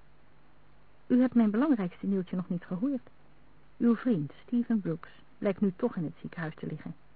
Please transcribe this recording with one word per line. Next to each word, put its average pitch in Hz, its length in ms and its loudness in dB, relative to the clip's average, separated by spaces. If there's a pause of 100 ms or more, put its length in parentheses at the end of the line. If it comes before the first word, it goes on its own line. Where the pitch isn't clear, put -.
(1080)
"U 247 140 4
hebt 254 140 2
mijn 226 160 6
belangrijkste 208 560 0
nieuwtje 190 300 -2
nog 180 120 -4
niet 175 160 -6
gehoord. 247 460 -4 (640)
Uw 233 200 4
vriend, 170 360 0 (140)
Stephen 233 340 0
Brooks, 165 280 -4 (300)
blijkt 202 220 -2
nu 196 160 4
toch 240 200 -2
in 170 80 -2
het 156 160 -6
ziekenhuis 156 340 -8
te - 120 -10
liggen." 160 280 -8 (220)